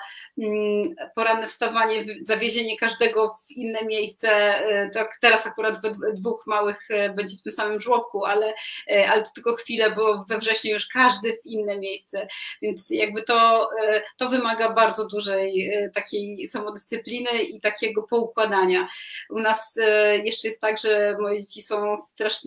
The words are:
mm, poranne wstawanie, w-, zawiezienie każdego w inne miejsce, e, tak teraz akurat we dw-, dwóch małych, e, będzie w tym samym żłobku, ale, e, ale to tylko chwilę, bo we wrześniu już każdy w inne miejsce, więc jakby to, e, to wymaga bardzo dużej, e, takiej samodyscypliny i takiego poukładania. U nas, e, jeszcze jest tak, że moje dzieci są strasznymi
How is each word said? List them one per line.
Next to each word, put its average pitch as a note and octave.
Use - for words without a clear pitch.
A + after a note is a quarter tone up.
mm, G#3
poranne A3+
wstawanie, A3
w-, G#3
zawiezienie A3
każdego A3
w -
inne A3+
miejsce, A3
e, G#3
tak A3
teraz A3+
akurat G#3+
we A3
dw-, G#3
dwóch G#3+
małych, G#3
e, G3+
będzie G3
w -
tym G#3+
samym G#3
żłobku, G3
ale, G#3+
e, G3+
ale G#3+
to -
tylko A#3
chwilę, A3+
bo G#3
we A3
wrześniu A3
już G#3
każdy A3+
w -
inne G#3
miejsce, G3
więc G#3
jakby G#3+
to, A3+
e, G#3+
to B3+
wymaga A3+
bardzo A3
dużej, G3
e, G3+
takiej G3+
samodyscypliny A3
i -
takiego G#3+
poukładania. G3
U G#3+
nas, A3
e, G#3+
jeszcze G#3+
jest A3
tak, A3
że G#3
moje G#3
dzieci G#3
są G#3
strasznymi G#3+